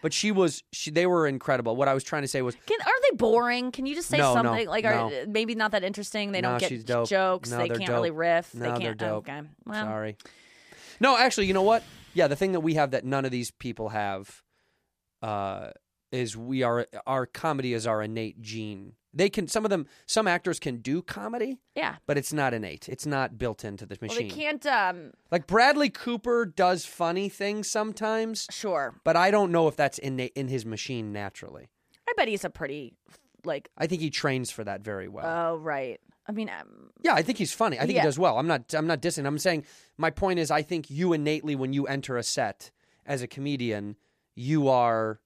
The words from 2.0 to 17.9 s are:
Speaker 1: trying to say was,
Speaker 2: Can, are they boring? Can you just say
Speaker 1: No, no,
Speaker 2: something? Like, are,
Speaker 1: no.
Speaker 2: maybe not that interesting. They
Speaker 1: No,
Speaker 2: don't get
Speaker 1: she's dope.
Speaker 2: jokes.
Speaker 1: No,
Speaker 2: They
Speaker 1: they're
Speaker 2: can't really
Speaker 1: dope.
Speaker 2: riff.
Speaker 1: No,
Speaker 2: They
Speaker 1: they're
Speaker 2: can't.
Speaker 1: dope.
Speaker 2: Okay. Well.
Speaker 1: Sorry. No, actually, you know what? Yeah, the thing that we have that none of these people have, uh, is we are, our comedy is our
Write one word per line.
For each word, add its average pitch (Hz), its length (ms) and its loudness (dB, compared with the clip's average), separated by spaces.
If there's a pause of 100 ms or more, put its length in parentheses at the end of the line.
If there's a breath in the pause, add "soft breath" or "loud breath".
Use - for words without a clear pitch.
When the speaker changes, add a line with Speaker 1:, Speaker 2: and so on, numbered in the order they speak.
Speaker 1:
trying 151 200 -4
to 131 40 -4
say 135 140 -2
was, 123 120 -2 (120)
Speaker 2:
Can, 440 120 0
are 494 220 2 (100)
they 285 60 -4
boring? 240 560 2
Can 262 140 -6
you 294 80 -4
just 339 160 -6
say 302 80 2
Speaker 1:
No, 131 160 6
no, - 80 4
Speaker 2:
something? 156 260 0
Like, 214 160 0
are, 214 100 4 (140)
Speaker 1:
no. 131 200 -4
Speaker 2:
maybe 220 260 0
not 220 160 0
that 202 120 0
interesting. 202 500 -6
They 185 100 -2
Speaker 1:
No, 123 80 0
Speaker 2:
don't 120 100 0
get 185 80 0
Speaker 1:
she's 117 160 -6
dope. 117 240 0
Speaker 2:
jokes. 185 420 2
Speaker 1:
No, 120 60 -2
Speaker 2:
They 120 120 0
Speaker 1:
they're 117 100 0
Speaker 2:
can't 185 120 -2
really 120 200 2
Speaker 1:
dope. 156 80 -8
Speaker 2:
riff. 170 360 2
Speaker 1:
No, 117 60 -10
Speaker 2:
They 123 80 -2
Speaker 1:
they're 120 100 -2 (100)
Speaker 2:
can't. 110 100 -6
Speaker 1:
dope. 107 280 -4
Speaker 2:
Okay. 143 140 -10 (240)
Well. 214 220 -6
Speaker 1:
Sorry. 107 320 -6 (840 loud breath)
No, 254 160 6
actually, 233 300 4
you 190 80 2
know 190 80 4
what? 220 200 6 (300)
Yeah, 170 140 6
the 139 100 2
thing 190 160 2
that 175 80 0
we 160 140 2
have 147 160 4
that 127 160 -2
none 135 180 0
of 131 60 -2
these 123 200 -4
people 113 380 -8
have, 101 540 -4 (800)
uh, 98 480 -4 (420)
is 117 240 -4
we 127 260 -2
are, 120 240 2 (200)
our 131 200 0
comedy 135 460 -2
is 113 140 -2
our 107 160 2